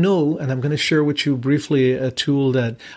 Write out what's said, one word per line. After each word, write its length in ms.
know, 380
and 120
I'm 100
gonna 160
share 260
with 240
you 100
briefly 560
a 160
tool 440
that 220